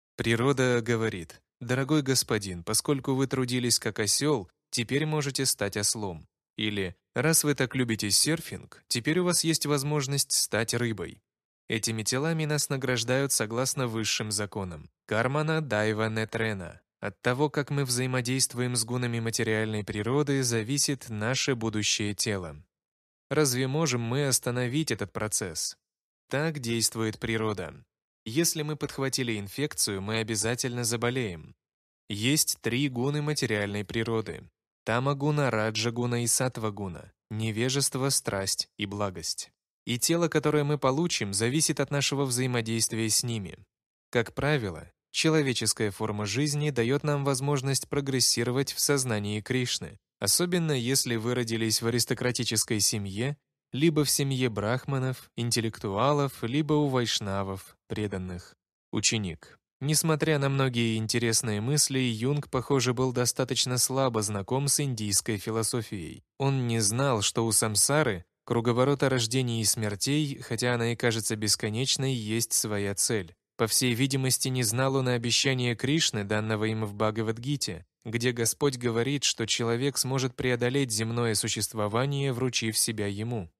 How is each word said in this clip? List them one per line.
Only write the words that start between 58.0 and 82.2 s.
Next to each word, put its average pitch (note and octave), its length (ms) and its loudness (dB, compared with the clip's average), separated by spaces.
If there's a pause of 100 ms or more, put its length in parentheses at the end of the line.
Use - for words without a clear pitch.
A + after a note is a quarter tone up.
Ученик. G#2 680 -2 (220)
Несмотря D3+ 580 2
на C#3 100 2
многие B2 460 2
интересные A2 640 2
мысли, C3+ 400 2
Юнг, B2+ 500 0
похоже, B2+ 440 2
был B2+ 180 2
достаточно B2 640 0
слабо B2+ 440 2
знаком G#2+ 480 0
с - 100 2
индийской A2 580 0
философией. A2 840 -4 (160)
Он C3+ 280 0
не A#2 120 2
знал, A2+ 420 2
что A#2 240 0
у A2+ 60 2
самсары, A2 760 2 (200)
круговорота B2 640 2
рождений A#2+ 520 0
и G#2+ 40 0
смертей, B2+ 760 0
хотя A#2+ 320 -2
она A#2 200 0
и - 20 -4
кажется A2+ 400 0
бесконечной, A2+ 800 0
есть A2+ 400 -2
своя G2+ 420 0
цель. F#2+ 400 -2 (200)
По A#2 120 2
всей B2 260 2
видимости, C3 540 0
не B2+ 160 0
знал C3 320 2
он C3 140 2
и B2 40 2
обещания B2 640 2
Кришны, C3 480 0
данного G#2+ 420 0
им A2 200 0
в G2+ 100 -8
Бхагавад-гите, A2+ 920 -2 (180)
где A#2 280 0
Господь B2 460 0
говорит, A#2+ 460 0
что - 220 0
человек A#2+ 540 0
сможет C3 360 0
преодолеть B2+ 560 0
земное A2+ 440 0
существование, A2+ 1000 0